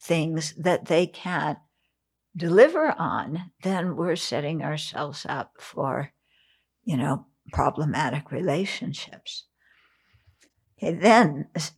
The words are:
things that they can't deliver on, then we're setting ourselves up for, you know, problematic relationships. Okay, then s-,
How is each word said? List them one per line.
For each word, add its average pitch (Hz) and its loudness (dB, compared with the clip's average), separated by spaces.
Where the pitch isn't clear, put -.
things 160 -2
that 165 0
they 175 4
can't 156 -6
deliver 254 6
on, 165 -4
then 180 -2
we're 170 0
setting 151 -4
ourselves 147 -8
up 139 -8
for, 139 -6
you 165 -2
know, 139 -2
problematic 147 -2
relationships. - -6
Okay, 160 -2
then 165 6
s-, - -6